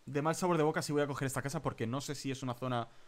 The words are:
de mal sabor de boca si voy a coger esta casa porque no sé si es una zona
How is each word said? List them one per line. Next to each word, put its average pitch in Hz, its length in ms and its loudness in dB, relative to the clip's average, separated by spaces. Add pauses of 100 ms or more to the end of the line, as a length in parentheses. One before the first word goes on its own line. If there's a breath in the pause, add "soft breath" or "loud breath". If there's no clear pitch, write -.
de 139 160 0
mal 160 140 2
sabor 180 220 4
de 151 40 6
boca 156 200 4
si - 100 -2
voy 147 100 4
a 143 60 0
coger 139 180 -2
esta 127 160 -2
casa 143 180 -4
porque 127 280 -2
no 131 120 -2
sé 147 140 -6
si 135 160 -6
es 127 140 -6
una 127 100 -2
zona 120 340 -2 (200 loud breath)